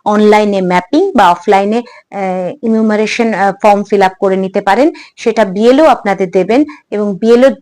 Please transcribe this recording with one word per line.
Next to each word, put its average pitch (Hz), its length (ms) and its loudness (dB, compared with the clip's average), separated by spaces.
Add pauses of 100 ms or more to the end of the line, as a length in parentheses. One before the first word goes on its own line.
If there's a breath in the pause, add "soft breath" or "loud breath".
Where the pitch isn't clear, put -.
অনলাইনে 214 560 2
ম্যাপিং 190 540 -2
বা 196 160 4
অফলাইনে, 202 480 0
আহ, 185 760 -8 (100)
ইনুমারেশন, 220 720 -2
আহ, 190 180 0 (100)
ফর্ম 208 200 2
ফিল 202 200 0
আপ 185 180 0
করে 190 160 0
নিতে 190 240 -4
পারেন, 220 300 0 (260 loud breath)
সেটা 220 280 -2
বিএলও 233 400 2
আপনাদের 202 460 0
দেবেন 202 340 0 (260 loud breath)
এবং 208 260 -4
বিএলওর 240 460 2